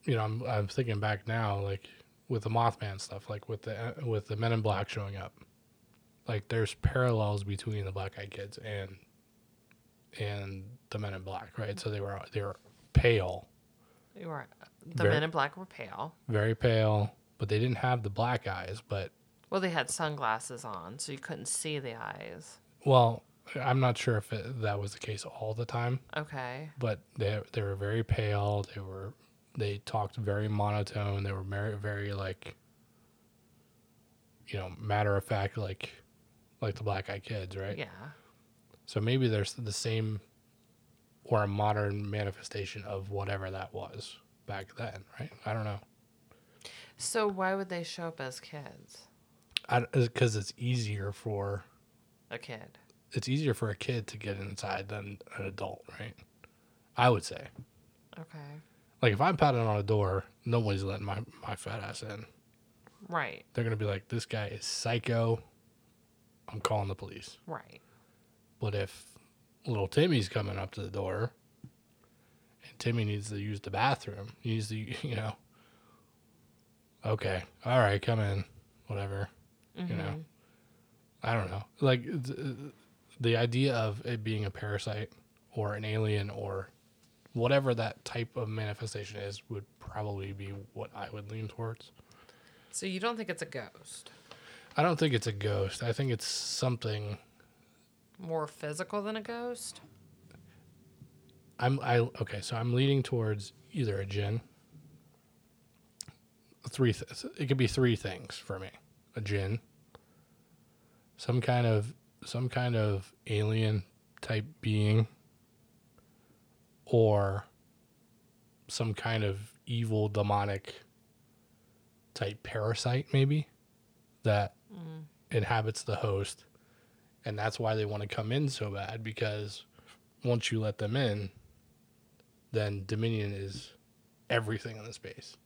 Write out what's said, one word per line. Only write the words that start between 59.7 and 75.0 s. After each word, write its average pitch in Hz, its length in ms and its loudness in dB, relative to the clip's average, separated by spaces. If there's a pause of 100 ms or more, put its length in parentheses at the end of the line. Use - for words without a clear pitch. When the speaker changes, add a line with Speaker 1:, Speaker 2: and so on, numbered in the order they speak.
Speaker 1:
a 101 60 2
door, 101 420 2 (200)
nobody's 107 380 2
letting 98 220 -4
my, 101 140 -2 (280)
my 101 80 -4
fat 107 260 -8
ass - 220 -8
in. 104 220 -10 (840)
Speaker 2:
Right. 151 340 -4 (100)
Speaker 1:
They're 120 100 2
gonna 113 120 2
be 107 100 0
like, 98 240 -2
"This 117 160 -2
guy 107 220 -2
is 104 180 -8
psycho. 117 760 2 (1080)
I'm 104 140 -8
calling 101 260 0
the 95 80 -4
police." 98 420 -16 (100)
Speaker 2:
Right. - 340 -14 (800)
Speaker 1:
But 104 160 -2
if 98 300 -4 (600)
little 104 220 0
Timmy's 147 420 4
coming 98 280 -2
up 95 140 -6
to 110 100 -8
the 120 80 -6
door 98 420 -2 (1300)
and - 160 -20
Timmy 117 260 2
needs 104 240 -2
to 104 100 -4
use 101 200 -4
the - 120 -8
bathroom, 107 680 0
he 113 120 -2
needs 110 180 0
to, 110 60 -4
<laughs> 110 320 -6